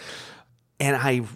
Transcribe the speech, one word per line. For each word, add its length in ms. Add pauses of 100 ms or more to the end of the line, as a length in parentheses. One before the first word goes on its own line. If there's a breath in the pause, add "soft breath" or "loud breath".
(800 loud breath)
And 160
I 280 (120)